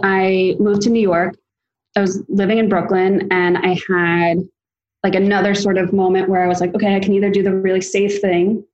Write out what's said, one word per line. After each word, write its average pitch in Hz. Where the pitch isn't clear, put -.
I 190
moved 202
to 240
New 233
York. 180
I 202
was 190
living 202
in 220
Brooklyn, 190
and 180
I 180
had, 170
like, 190
another 196
sort 196
of 180
moment 185
where 185
I 180
was 175
like, 180
"Okay, 202
I 196
can 196
either 196
do 196
the 190
really 190
safe 202
thing 196